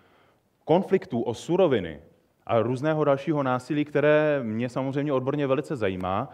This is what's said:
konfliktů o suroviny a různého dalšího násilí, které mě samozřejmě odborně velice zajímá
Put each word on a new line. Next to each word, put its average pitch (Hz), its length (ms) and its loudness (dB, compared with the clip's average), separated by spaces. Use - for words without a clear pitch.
konfliktů 175 580 0
o 117 120 -4
suroviny 117 680 0
a 113 120 2
různého 131 460 0
dalšího 143 380 0
násilí, 135 420 -2
které 147 580 2
mě 113 260 -4
samozřejmě 139 440 -4
odborně 135 340 0
velice 143 300 -2
zajímá 98 580 -2